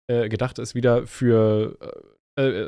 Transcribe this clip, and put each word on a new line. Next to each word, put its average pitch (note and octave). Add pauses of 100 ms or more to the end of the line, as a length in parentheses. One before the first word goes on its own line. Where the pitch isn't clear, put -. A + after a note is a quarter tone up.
äh, A#2+
gedacht A2
ist, -
wieder A#2+
für, A2 (580)
äh, C#3 (260)